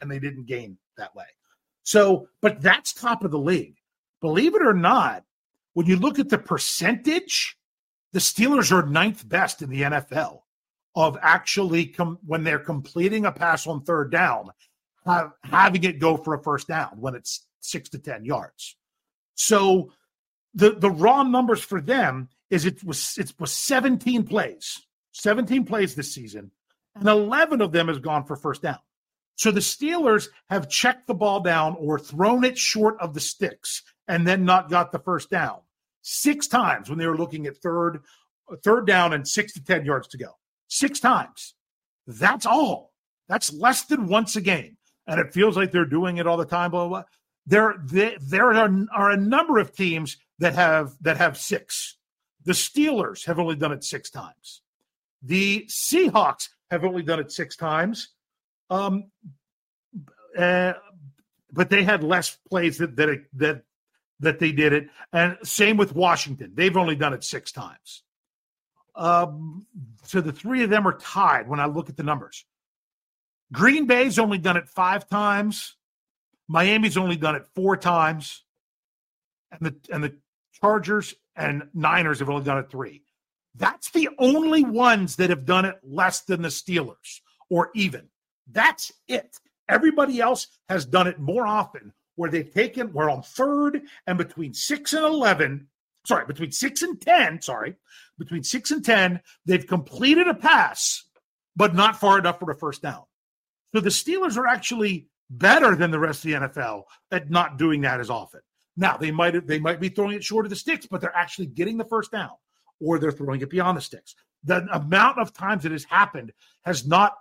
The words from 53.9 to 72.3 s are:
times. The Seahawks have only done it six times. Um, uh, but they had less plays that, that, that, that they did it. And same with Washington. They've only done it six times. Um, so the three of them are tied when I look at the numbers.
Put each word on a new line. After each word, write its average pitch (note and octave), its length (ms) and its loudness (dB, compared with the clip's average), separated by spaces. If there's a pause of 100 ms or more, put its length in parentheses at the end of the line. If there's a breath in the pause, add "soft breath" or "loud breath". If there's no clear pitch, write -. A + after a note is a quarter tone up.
times. - 500 -20 (600)
The G3 440 0
Seahawks A3+ 840 0 (200)
have E3+ 140 -2
only F3+ 180 -4
done D#3+ 180 -2
it D3+ 120 -8
six D#3+ 240 -10
times. E3 540 -4 (600)
Um, G3 420 -4 (1300)
uh, F3+ 360 2 (800)
but F3 180 0
they G3+ 140 4
had F#3 200 2
less F3 340 -2 (120)
plays E3+ 300 -2
that, D#3 160 -4
that, D3 380 0
that, C#3+ 300 -2 (560)
that D3+ 200 0
they E3 120 0
did D3 220 2
it. D3+ 140 0 (260 loud breath)
And F3 300 0
same G#3 340 2
with G3+ 180 0
Washington. C#3+ 600 0
They've F3 220 2
only E3+ 180 2
done C#3+ 180 -2
it B2 100 -10
six - 280 -12
times. - 520 -18 (920)
Um, E3+ 720 0 (360)
so F#3 180 -2
the D#3 100 -4
three A#3+ 320 -2
of G#3+ 60 0
them G#3 180 4
are F3 100 2
tied D3 500 2
when D3 120 -4
I C#3+ 60 0
look D3 240 -6
at C#3 80 -16
the D#3+ 60 -8
numbers. C#3+ 420 -6 (1080)